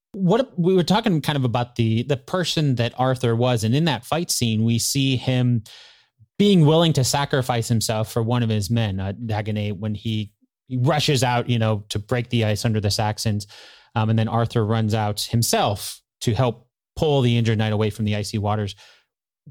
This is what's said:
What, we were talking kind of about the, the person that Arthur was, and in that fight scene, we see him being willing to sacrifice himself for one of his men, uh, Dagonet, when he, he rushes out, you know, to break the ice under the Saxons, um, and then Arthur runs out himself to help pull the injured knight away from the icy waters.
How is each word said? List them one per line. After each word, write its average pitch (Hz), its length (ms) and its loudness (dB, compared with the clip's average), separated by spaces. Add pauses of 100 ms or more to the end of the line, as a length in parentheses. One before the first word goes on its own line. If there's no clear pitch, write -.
(120)
What, 196 460 0
we 180 180 4
were 175 80 4
talking 185 380 2
kind 151 140 0
of 131 80 0
about 120 300 -2
the, 113 300 0
the 139 120 -2
person 156 600 -2
that 117 200 -2
Arthur 127 380 0
was, 120 300 0
and 110 100 2
in 160 120 2
that 123 200 -2
fight 170 240 -2
scene, 113 320 0
we 117 160 2
see 135 380 0
him 123 480 0 (760)
being 196 280 6
willing 160 260 4
to 139 100 2
sacrifice 127 640 0
himself 110 460 0
for 117 100 0
one 120 220 0
of 113 40 0
his 107 220 -2
men, 107 300 0
uh, 95 120 -4
Dagonet, 107 640 -4
when 107 180 -4
he, 107 340 -6 (380)
he 127 80 -6
rushes 135 480 0
out, 123 260 0
you 120 80 2
know, 110 300 0
to - 100 -6
break 120 320 -4
the 117 140 0
ice 107 200 -2
under 107 160 0
the 101 120 0
Saxons, 107 560 -4 (480)
um, 110 120 0
and 110 100 2
then 110 100 0
Arthur 117 360 0
runs 110 300 0
out 104 280 -2
himself 117 800 -2 (200)
to - 120 0
help 120 300 -2 (320)
pull 147 260 2
the 120 160 4
injured 113 220 2
knight 107 160 0
away 107 160 0
from 107 160 -4
the 104 100 -2
icy 104 220 -6
waters. 104 360 -4 (760)